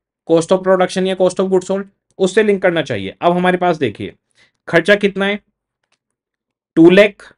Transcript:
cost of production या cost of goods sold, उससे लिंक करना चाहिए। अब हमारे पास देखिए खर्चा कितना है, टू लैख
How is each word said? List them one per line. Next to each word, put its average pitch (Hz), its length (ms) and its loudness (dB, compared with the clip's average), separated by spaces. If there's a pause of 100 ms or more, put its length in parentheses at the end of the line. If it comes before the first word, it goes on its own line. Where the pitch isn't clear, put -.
(280)
cost 160 240 0
of 185 60 4
production 185 480 0
या 190 100 -4
cost 185 240 0
of 190 100 -2
goods 185 160 0
sold, 196 180 -6 (340)
उससे 190 240 0
लिंक 202 200 -2
करना 170 200 0
चाहिए। 98 380 -8
अब 175 120 2
हमारे 180 240 0
पास 180 200 -2
देखिए 107 360 -6 (560)
खर्चा 170 260 2
कितना 196 320 -2
है, 202 120 -4 (1400)
टू 165 140 8
लैख 202 320 2 (160)